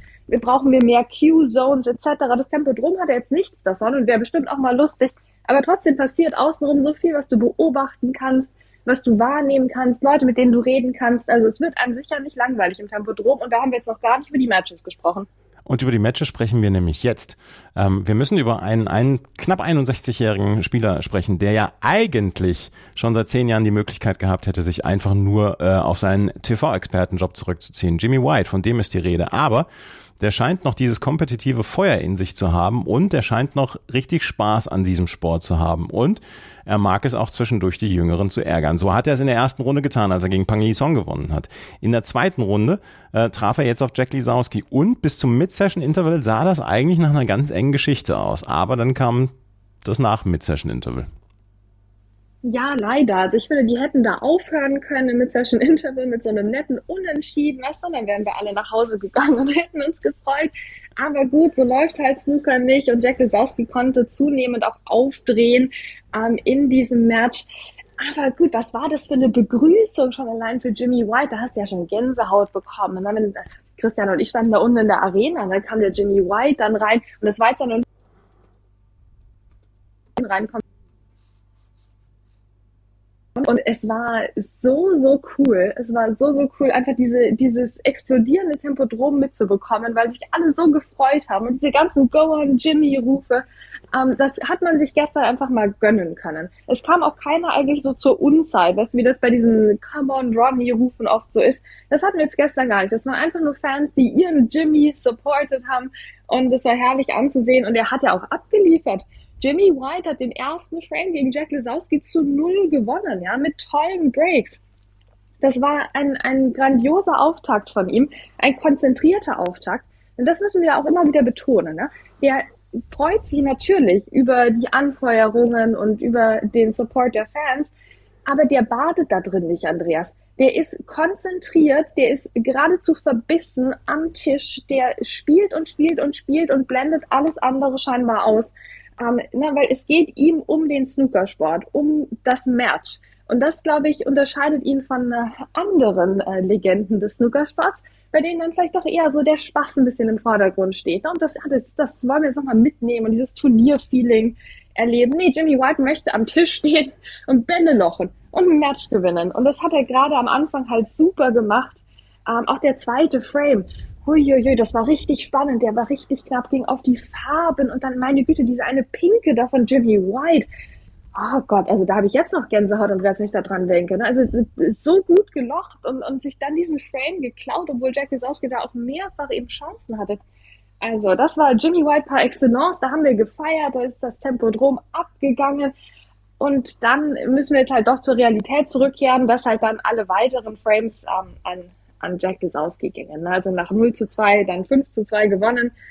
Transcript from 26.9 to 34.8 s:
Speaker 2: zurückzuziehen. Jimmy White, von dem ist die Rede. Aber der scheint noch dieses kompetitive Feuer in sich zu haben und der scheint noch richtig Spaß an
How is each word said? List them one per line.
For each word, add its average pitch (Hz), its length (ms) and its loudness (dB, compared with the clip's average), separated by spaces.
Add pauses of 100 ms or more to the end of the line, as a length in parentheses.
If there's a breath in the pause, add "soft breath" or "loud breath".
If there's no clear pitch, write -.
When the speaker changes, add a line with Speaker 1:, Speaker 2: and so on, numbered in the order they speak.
Speaker 2:
zurückzuziehen. 85 640 -4
Jimmy 123 240 0
White, 127 260 0
von 95 140 -2
dem 117 180 -2
ist - 140 -4
die 92 40 -2
Rede. 85 360 -2
Aber 135 320 0 (540 loud breath)
der 104 120 0
scheint 156 320 -2
noch 127 100 -2
dieses 120 260 -2
kompetitive 131 640 -2
Feuer 170 360 0
in 87 180 -4
sich 92 180 -4
zu 92 160 -2
haben 90 320 0
und 156 300 0
der 135 100 0
scheint 120 320 -4
noch 135 220 -2 (160)
richtig 135 320 -2
Spaß 107 420 -2
an 95 160 -2